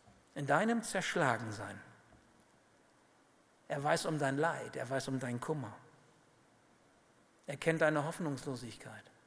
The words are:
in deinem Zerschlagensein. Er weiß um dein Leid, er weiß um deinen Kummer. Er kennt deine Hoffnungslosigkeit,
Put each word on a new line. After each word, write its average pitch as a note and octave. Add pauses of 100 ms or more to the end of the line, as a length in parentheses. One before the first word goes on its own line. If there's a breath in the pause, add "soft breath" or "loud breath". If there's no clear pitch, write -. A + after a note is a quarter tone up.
(360)
in C#3+
deinem G#3+
Zerschlagensein. A2 (1900)
Er D3
weiß D#3+
um D#3+
dein C#3
Leid, D#3
er B2+
weiß C3+
um C3
deinen A#2+
Kummer. C3 (1700)
Er C#3
kennt D#3+
deine D3+
Hoffnungslosigkeit, C3 (240)